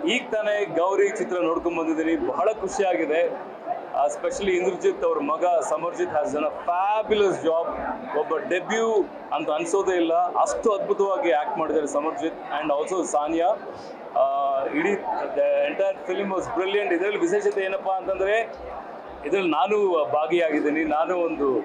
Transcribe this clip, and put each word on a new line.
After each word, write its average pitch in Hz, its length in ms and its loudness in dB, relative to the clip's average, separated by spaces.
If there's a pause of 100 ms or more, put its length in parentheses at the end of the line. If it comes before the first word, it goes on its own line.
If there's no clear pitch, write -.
ಈಗ 240 220 0
ತಾನೇ 208 340 0
ಗೌರಿ 190 440 2
ಚಿತ್ರ 180 300 -2
ನೋಡ್ಕೊಂಡ್ 170 380 0
ಬಂದಿದ್ದೀನಿ, 160 500 0
ಬಹಳ 156 220 2 (120)
ಖುಷಿಯಾಗಿದೆ. 170 680 0 (680)
ಆ, 135 120 2
especially 185 440 -2
ಇಂದ್ರಜಿತ್ 180 520 0
ಅವ್ರ 165 160 2
ಮಗ 151 260 0 (240)
ಸಮರ್ಜಿತ್ 170 400 -2
has 147 260 0
done 151 80 0
a 147 80 0
fabulous 202 920 2
job. 165 220 2 (540)
ಒಬ್ಬ 156 180 -2
ಡೆಬ್ಯೂ 185 720 0 (240)
ಅಂತ 151 160 -2
ಅನ್ಸೋದೇ 170 460 2
ಇಲ್ಲ, 165 180 2
ಅಷ್ಟು 196 580 2
ಅದ್ಭುತವಾಗಿ 196 600 0
ಆಕ್ಟ್ 156 260 0
ಮಾಡಿದ್ದಾರೆ 151 300 0
ಸಮರ್ಜಿತ್ 151 480 -2 (260)
and 156 100 -2
also 156 340 0
ಸಾನಿಯಾ. 160 420 0 (720)
ಆ, 139 460 2
ಇಡೀ 165 280 2
the 143 800 0
entire 196 400 -2
film 196 240 -2
was 170 240 -2
brilliant. 196 340 0
ಇದ್ರಲ್ಲಿ 196 260 0
ವಿಶೇಷತೆ 196 460 2
ಏನಪ್ಪಾ 190 280 -2
ಅಂತಂದ್ರೆ, 190 580 0 (720)
ಇದ್ರಲ್ಲಿ 180 260 2
ನಾನು 180 540 4
ಭಾಗಿಯಾಗಿದ್ದೀನಿ, 156 760 2
ನಾನು 160 340 0
ಒಂದು 143 480 0